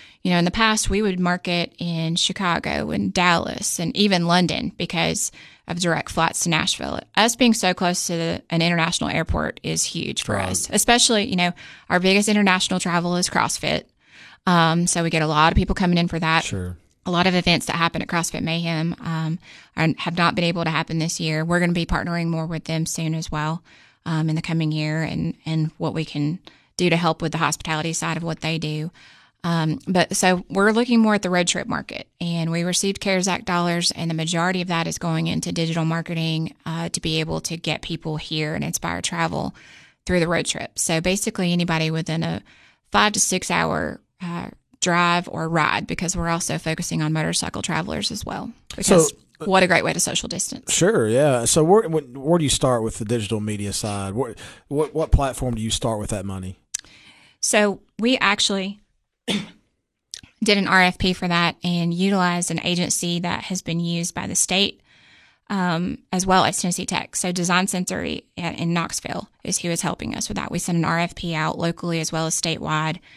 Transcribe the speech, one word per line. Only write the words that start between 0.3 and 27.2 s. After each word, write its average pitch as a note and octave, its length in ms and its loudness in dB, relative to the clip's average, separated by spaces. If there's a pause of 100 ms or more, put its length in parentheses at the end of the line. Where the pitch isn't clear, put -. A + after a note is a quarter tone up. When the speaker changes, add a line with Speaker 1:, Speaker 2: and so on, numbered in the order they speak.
Speaker 1:
know, F3 80 4
in E3+ 60 4
the F3+ 60 2
past, A3 380 2
we G3+ 140 2
would F#3 160 0
market F3 580 0
in E3 380 -2
Chicago E3+ 720 -2
and F#3+ 240 0
Dallas - 680 0
and E3 160 -2
even F#3+ 300 4
London E3+ 500 2
because E3 560 -2 (360)
of F3 120 -4
direct E3 300 0
flights - 360 0
to F3 40 0
Nashville. - 520 -2 (140)
Us A3+ 200 4
being A#3 180 6
so F#3 220 2
close F3+ 320 0
to F3+ 60 -4
the, E3 360 -2
an E3 140 2
international E3+ 480 0
airport E3 500 -2
is D#3+ 220 -2
huge - 400 -6
for - 100 -2
Speaker 2:
Right. - 160 -2
Speaker 1:
us, - 220 -4
especially, A#3+ 540 4
you F#3+ 100 -2
know, F3 160 2 (360)
our F3+ 120 2
biggest G3 300 4
international F#3+ 500 2
travel F3 360 0
is F3+ 140 0
CrossFit. - 540 0 (640)
Um, E3+ 400 4
so E3+ 160 0
we E3 80 0
get D#3+ 100 2
a D3+ 60 2
lot D#3 260 4
of - 20 4
people F#3+ 200 2
coming F3 240 2
in E3+ 80 2
for E3+ 100 -4
that. D#3+ 280 2
Speaker 2:
Sure. F2+ 320 -6 (280)
Speaker 1:
A - 20 -14
lot F3 180 2
of F#3 100 2
events F3 320 2
that - 100 -2
happen E3 240 0
at - 80 -8
CrossFit E3+ 320 -2
Mayhem, E3 580 -2
um, D#3+ 400 -4 (380)
are, E3 100 2 (100)
have E3+ 200 -4
not F3 180 2
been F3+ 80 0
able E3+ 220 0
to D#3+ 40 -2
happen D#3+ 300 -2
this E3 220 -4
year. D#3 240 -2
We're F3 160 2
gonna F3 100 2
be F3 140 0
partnering E3+ 420 -2
more D#3+ 180 -2
with D#3+ 200 -6
them D#3+ 200 -2
soon D#3+ 300 -4
as D#3+ 160 -6
well, D#3 320 -4 (420)
um, D#3+ 220 0
in D#3 80 0
the D#3+ 60 -2
coming D#3+ 320 0
year D#3 300 -2
and, D#3+ 300 -4 (120)
and D#3+ 320 0
what D#3+ 160 -2
we D#3+ 100 -2
can D3+ 360 -4 (360)
do F3 140 2
to E3 80 4
help E3 240 0